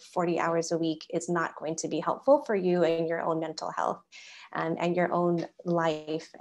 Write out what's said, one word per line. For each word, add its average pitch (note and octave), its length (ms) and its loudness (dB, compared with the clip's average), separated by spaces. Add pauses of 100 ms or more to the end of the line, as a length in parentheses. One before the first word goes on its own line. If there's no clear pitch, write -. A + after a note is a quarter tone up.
(140)
forty E3+ 240 2
hours E3 360 0
a E3 40 2
week D#3+ 340 -2
is E3+ 180 -2
not F3 260 0
going D#3+ 220 -6
to D#3+ 100 -4
be D#3+ 140 -2
helpful C#4 440 4
for A3 100 0
you F3+ 280 4
and E3 240 2
your E3 140 -2
own E3 180 0
mental D#3+ 320 -6
health, - 300 -2 (520)
um, E3 280 -2
and F3 160 0
your F3 160 2
own F3 340 2 (160)
life D#3+ 640 -2 (120)